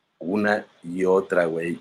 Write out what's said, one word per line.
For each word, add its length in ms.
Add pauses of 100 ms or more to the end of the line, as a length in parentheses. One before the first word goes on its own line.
(200)
una 460 (180)
y 220
otra, 400
güey, 360